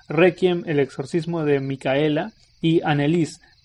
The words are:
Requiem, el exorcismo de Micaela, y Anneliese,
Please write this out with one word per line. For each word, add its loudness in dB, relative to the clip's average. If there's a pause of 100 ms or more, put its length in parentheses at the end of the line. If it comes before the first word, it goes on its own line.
Requiem, 2
el 0
exorcismo -4
de 2
Micaela, -2 (300)
y 4
Anneliese, 0 (260)